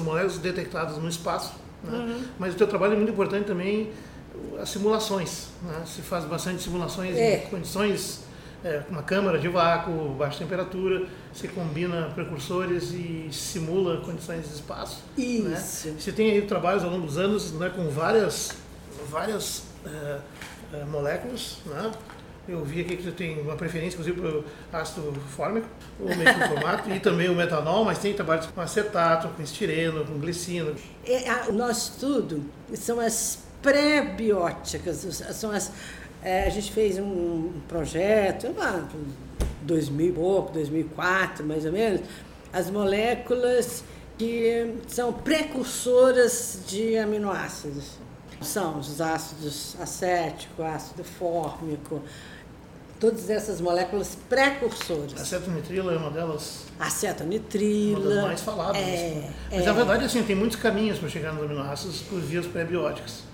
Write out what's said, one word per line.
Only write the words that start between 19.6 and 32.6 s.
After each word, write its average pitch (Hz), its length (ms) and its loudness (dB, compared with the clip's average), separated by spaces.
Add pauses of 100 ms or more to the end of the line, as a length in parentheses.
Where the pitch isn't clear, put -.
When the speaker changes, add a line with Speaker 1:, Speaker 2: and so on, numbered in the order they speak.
Speaker 1:
é, 147 340 -6 (640)
é, 143 40 -8
moléculas, 156 720 -4 (100)
né? 170 240 -4 (560)
Eu 170 160 -4
vi 151 200 -2
aqui 175 160 -4
que 180 60 -8
você 180 60 -4
tem 160 300 -4
uma 147 160 -4
preferência, 165 420 -2
inclusive, 170 220 -2
pelo 156 240 -2 (260)
ácido 156 440 -4 (200)
fórmico, 214 320 0 (320)
o - 60 -4 (100)
metilformato, 214 760 4
<laughs> - 20 0
e 190 80 -2
também 180 300 4
o 175 40 4
metanol, 165 520 4
mas 175 120 2
tem 202 140 2
trabalhos 160 340 2
com - 140 -6
acetato, 170 680 4
com - 140 -8
estireno, 160 600 0
com 151 140 -4
glicina. 170 540 -2 (340)
Speaker 2:
É, 254 240 2
a, 233 180 0
o 226 40 2
nosso 226 400 0
estudo 170 520 0 (300)